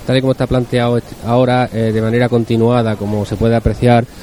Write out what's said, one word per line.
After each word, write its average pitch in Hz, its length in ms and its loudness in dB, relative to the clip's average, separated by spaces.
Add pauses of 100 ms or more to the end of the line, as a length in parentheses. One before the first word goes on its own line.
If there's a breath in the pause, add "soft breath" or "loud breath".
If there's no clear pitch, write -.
tal 127 80 0
y 131 60 2
como 131 100 0
está 127 160 -2
planteado 120 500 0
est-, - 280 -8
ahora, 123 480 2
eh, 113 180 0
de 110 100 0
manera 117 280 0
continuada, 117 680 0
como 104 300 -4
se 110 100 -6
puede 113 180 0
apreciar, 117 520 2 (180 loud breath)